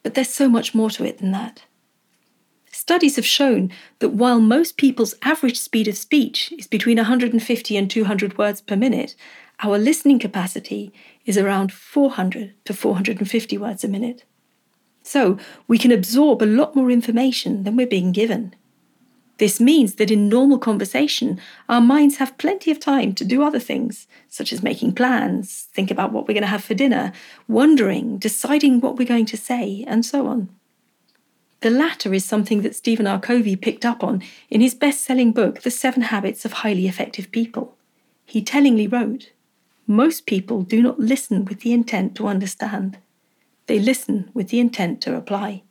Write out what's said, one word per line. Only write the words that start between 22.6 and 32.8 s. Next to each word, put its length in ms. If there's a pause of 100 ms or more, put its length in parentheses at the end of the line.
of 100
time 360
to 100
do 160
other 180
things, 480 (220)
such 240
as 80
making 320
plans, 800
think 160
about 220
what 160
we're 80
gonna 100
have 180
for 120
dinner, 360 (360)
wondering, 720
deciding 640
what 160
we're 100
going 180
to 120
say, 500
and 180
so 220
on. 220 (1120)
The 100
latter 420
is 100
something 380
that 140
Stephen 320